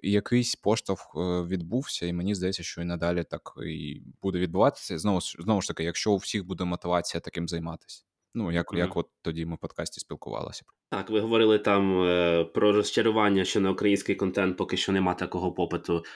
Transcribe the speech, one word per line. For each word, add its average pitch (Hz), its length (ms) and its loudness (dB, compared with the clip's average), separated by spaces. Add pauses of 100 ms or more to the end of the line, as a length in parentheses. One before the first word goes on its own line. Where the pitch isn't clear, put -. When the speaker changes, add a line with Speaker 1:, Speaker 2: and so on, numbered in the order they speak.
Speaker 1:
якийсь 104 540 2
поштовх, - 600 -2
е, 90 260 0
відбувся, 90 640 -4
і 87 60 -2
мені 90 220 -2
здається, 92 280 -4
що - 200 -10
і - 20 -6
надалі 87 400 -2
так - 280 -10 (140)
і 78 360 -8 (200)
буде 90 160 -2
відбуватися. 90 600 2
Знову 95 220 2
ж, - 200 -10
знову 98 220 2
ж - 60 -6
таки, 82 160 -4
якщо 87 280 -2
у 98 40 4
всіх 92 300 -6
буде 90 180 -6
мотивація 87 560 -2
таким 85 280 -6
займатися. 82 540 -10 (320)
Ну, 101 180 -2
як, 85 200 0
Speaker 2:
Мгм. 85 80 0
Speaker 1:
як 90 160 0
от 85 100 -2 (160)
тоді 82 240 -4
ми 85 80 -6
в - 40 -10
подкасті - 420 -8
спілкувалися. - 640 -10 (280)
Speaker 2:
Так, 98 200 -4
ви 107 100 4
говорили 110 380 6
там, 98 440 4
е, 87 420 4
про 104 280 4
розчарування, 104 720 4
що 104 160 0
на 95 100 4
український 101 440 2
контент 95 420 0
поки 95 200 -2
що 98 160 -2
нема 92 220 2
такого 87 380 -4
попиту, 85 520 -2 (120)